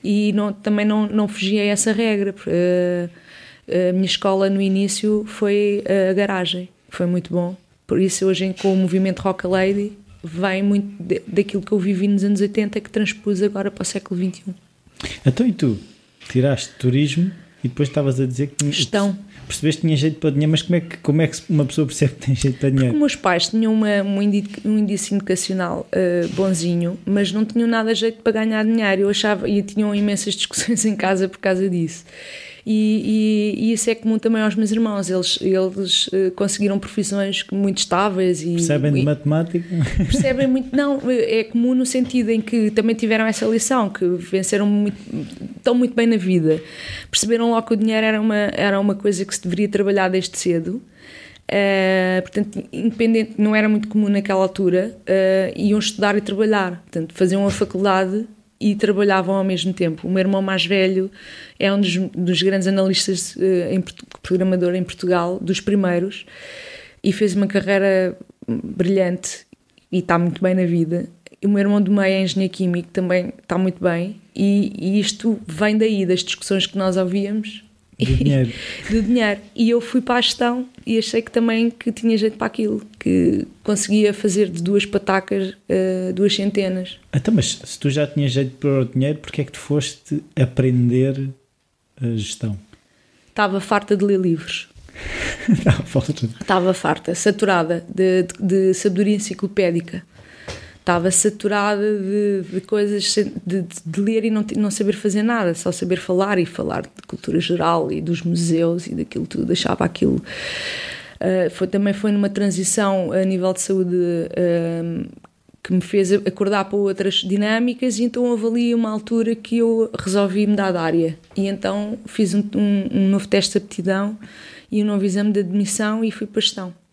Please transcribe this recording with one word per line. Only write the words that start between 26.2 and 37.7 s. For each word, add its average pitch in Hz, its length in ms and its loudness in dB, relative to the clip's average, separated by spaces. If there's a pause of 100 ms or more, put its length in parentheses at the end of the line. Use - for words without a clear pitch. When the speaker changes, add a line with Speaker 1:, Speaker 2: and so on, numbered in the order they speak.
Speaker 1:
bonzinho, 175 680 0
mas 196 280 0
não 214 120 0
tinham 233 220 0
nada 226 280 0
jeito 226 280 -2
para 233 100 2
ganhar 220 320 0
dinheiro. 208 380 2
Eu 196 60 4
achava, 208 400 0
e 202 140 2
tinham 208 320 -2
imensas 202 400 0
discussões - 500 -2
<laughs> - 20 2
em 214 80 2
casa 190 340 0
por 190 100 -12
causa 190 300 0
disso. 170 360 -2 (600)
E, 214 920 2
e, - 80 -2
e 226 80 2
isso 220 160 0
é 220 60 2
comum 226 240 0
também 220 240 2
aos 208 120 2
meus 214 160 0
irmãos. 214 380 0
Eles, 185 320 0
eles, 190 720 0
eh, 190 240 2
conseguiram 202 420 0
profissões 202 640 -4
que - 120 -8
muito 196 240 0